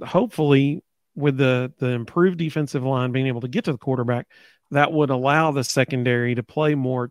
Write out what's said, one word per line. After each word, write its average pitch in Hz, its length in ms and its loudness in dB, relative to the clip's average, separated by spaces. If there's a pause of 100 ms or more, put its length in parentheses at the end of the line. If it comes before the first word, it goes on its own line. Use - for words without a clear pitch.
hopefully 147 760 2 (320)
with 143 220 0
the, 127 420 0
the 131 100 -2
improved 165 500 0
defensive 147 460 -4
line 127 280 0
being 131 140 0
able 120 160 -4
to 127 60 -6
get 175 160 -4
to 160 80 -2
the 117 60 -4
quarterback, 123 480 -2 (440)
that 143 220 2
would 151 180 2
allow 143 400 2
the 139 140 -2
secondary 123 680 0
to 117 80 -4
play 151 320 0
more 127 360 -2